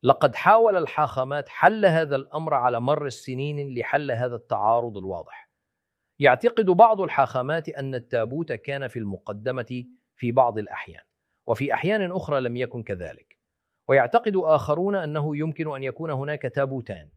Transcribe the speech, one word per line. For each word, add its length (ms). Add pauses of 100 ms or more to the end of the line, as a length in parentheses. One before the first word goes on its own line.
لقد 320
حاول 420
الحاخامات 720
حل 360
هذا 300
الأمر 380
على 260
مر 260
السنين 720
لحل 320
هذا 240
التعارض 640
الواضح. 520 (720)
يعتقد 460
بعض 360
الحاخامات 680
أن 260
التابوت 560
كان 360
في 120
المقدمة 840 (320)
في 160
بعض 260
الأحيان، 460 (440)
وفي 260
أحيان 380
أخرى 300
لم 160
يكن 260
كذلك، 540 (500)
ويعتقد 480
آخرون 600
أنه 420
يمكن 380
أن 80
يكون 280
هناك 300
تابوتان 760